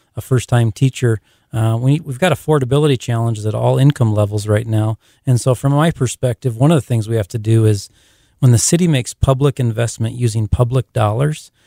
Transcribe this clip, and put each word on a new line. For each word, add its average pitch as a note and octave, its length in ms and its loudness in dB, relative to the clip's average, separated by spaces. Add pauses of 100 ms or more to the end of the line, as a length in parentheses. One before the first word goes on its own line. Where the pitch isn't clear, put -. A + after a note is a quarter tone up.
(160)
a A2 40 -8
first-time A#2+ 500 0
teacher. B2 500 -2 (320)
Uh, A2+ 240 0
we, C3+ 240 0
we've C3 200 -10
got F3 120 2
affordability C#3+ 640 0
challenges A2+ 480 -4
at G#2+ 80 -2
all A#2+ 240 0
income C3 360 2
levels G#2 340 -2
right G#2+ 180 0
now. A2 300 -2 (300)
And B2 140 2
so B2+ 140 0
from C#3 180 0
my D3+ 180 2
perspective, B2 640 -4
one C#3 160 4
of E3 40 4
the B2 100 -2
things A2 220 -2
we A2+ 80 -2
have G#2 120 -2
to A#2+ 100 -8
do A2+ 260 2
is G#2+ 240 0 (500)
when B2+ 140 4
the A#2 60 4
city E3+ 300 0
makes C3 260 -2
public C3+ 460 0
investment A#2 560 -4
using A2+ 320 -2
public B2 440 -2
dollars, A#2+ 580 -2 (160)